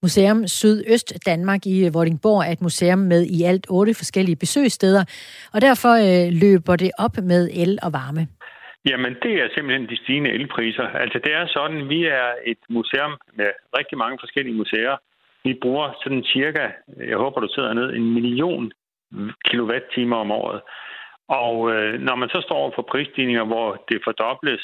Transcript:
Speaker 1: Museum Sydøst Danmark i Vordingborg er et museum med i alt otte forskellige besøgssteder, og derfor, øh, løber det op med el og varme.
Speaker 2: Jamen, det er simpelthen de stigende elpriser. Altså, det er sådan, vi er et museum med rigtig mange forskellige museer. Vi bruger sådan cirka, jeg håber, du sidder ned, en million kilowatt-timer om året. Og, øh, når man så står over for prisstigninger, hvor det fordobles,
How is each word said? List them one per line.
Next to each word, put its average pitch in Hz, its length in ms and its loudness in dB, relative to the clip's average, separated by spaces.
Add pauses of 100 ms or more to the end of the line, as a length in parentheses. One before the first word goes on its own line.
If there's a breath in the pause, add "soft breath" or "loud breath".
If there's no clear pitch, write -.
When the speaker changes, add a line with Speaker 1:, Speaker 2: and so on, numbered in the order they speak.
Speaker 1:
Museum 202 440 4
Sydøst 214 760 2
Danmark 185 400 0
i 190 280 2
Vordingborg 170 540 2
er 170 40 -2
et 165 100 -4
museum 180 380 2
med 175 220 4 (160)
i 170 60 2
alt 185 260 2
otte 196 240 4
forskellige 190 420 0
besøgssteder, 196 680 2 (500 loud breath)
og 214 80 2
derfor, 247 320 6 (140)
øh, 180 180 6 (180)
løber 180 320 6
det 180 220 0
op 220 180 -2 (160)
med 175 220 4
el 180 320 0
og 165 80 -4
varme. 143 340 -4 (600 loud breath)
Speaker 2:
Jamen, 127 240 -2 (100)
det 233 180 0
er 120 140 0
simpelthen 135 340 -4
de 120 140 -6
stigende 139 260 0
elpriser. 113 580 -4 (160)
Altså, 120 220 -4
det 151 80 0
er 165 140 -2
sådan, 147 420 -4
vi 156 160 0
er 131 240 0 (220)
et 113 180 -8
museum 135 440 -2 (240)
med 104 120 0 (280)
rigtig 143 200 -6
mange 123 240 -4
forskellige 123 400 -4
museer. 110 340 -2 (480)
Vi 131 180 0
bruger 139 260 -2 (160)
sådan 135 200 -4
cirka, 147 400 0 (480)
jeg 110 60 -2
håber, 131 240 -2
du 107 140 -4
sidder 120 180 -4
ned, 120 200 -2
en 117 200 0
million 120 580 -2 (720)
kilowatt-timer 120 720 -2
om 107 140 -4
året. 107 300 -6 (680 loud breath)
Og, 117 280 0 (180)
øh, 110 340 -2
når 131 80 -2
man 123 140 -4
så 185 160 -4
står 160 100 -4
over 139 200 -2
for 123 160 -6
prisstigninger, 127 540 -2
hvor 110 440 -4
det 110 140 -2
fordobles, 117 600 -4